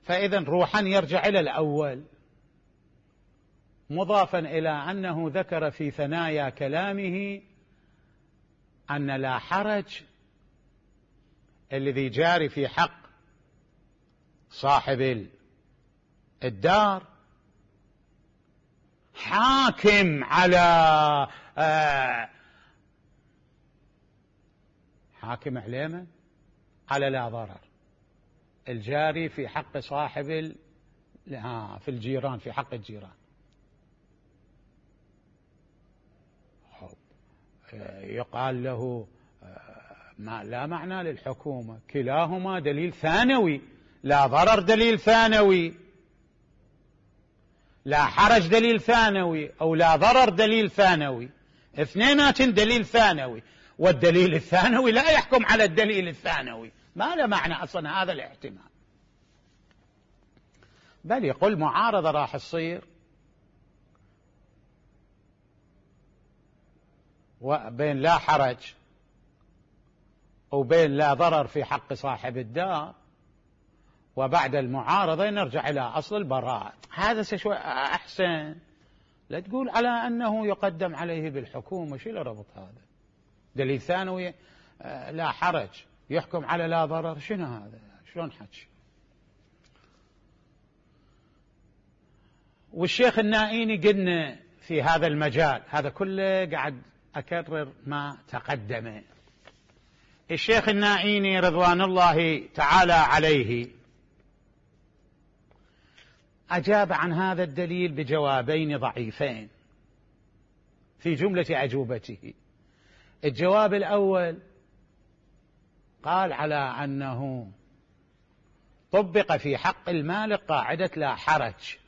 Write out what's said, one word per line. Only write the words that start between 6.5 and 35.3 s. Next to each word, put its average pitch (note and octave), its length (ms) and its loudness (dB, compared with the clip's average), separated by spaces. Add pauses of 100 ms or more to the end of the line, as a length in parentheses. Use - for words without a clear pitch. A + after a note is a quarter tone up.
كلامه G3 920 -6 (1500)
أن C#3+ 200 -4
لا C3+ 280 -2
حرج G3+ 600 -4 (1700)
الذي C3+ 360 -4
جاري D#3 400 0
في C#3 180 -4
حق - 340 -4 (1500)
صاحب C3+ 520 0
ال-، B2 280 -2 (1120)
الدار F3+ 600 2 (2000)
حاكم G#3 1080 2
على، F3+ 340 4 (1000)
آه، C#3 720 0 (3000)
حاكم B2 360 -10
على A#2+ 300 -10
من؟ F3 200 -14 (840)
على C#3 200 0
لا B2+ 200 -6
ضرر A2+ 300 -12 (1080)
الجاري D3 600 -2
في C3+ 180 -10
حق - 300 -8
صاحب C#3+ 520 -6
ال-، D#3+ 260 -8 (760)
ها، A2 480 -12
في C#3 120 -10
الجيران، B2+ 480 -6
في A#2 120 -14
حق - 220 -8
الجيران. G#2 380 -16 (3750)